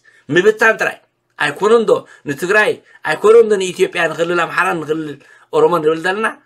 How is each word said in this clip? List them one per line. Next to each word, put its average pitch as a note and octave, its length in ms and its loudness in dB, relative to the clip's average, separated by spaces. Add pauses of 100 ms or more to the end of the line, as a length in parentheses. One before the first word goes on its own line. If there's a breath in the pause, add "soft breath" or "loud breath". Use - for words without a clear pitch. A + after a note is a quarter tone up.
(280 soft breath)
ምብታን G#3+ 480 2
ጥራይ - 220 -6 (400)
ኣይኮነን G3+ 460 0
ዶ F#3+ 80 2 (320 loud breath)
ንትግራይ፣ F3+ 480 -2 (320 soft breath)
ኣይኮነን G#3 420 4
ዶ G#3 100 0
ንኢትዮጵያ፣ F#3 500 -2
ንክልል E3+ 340 -2
ኣምሓራ፣ E3 320 -2
ንክልል D#3 380 -6 (420 soft breath)
ኦሮሞ D#3+ 240 4
ንብል D#3+ 240 0
ዘለና? F#3+ 260 -4 (200)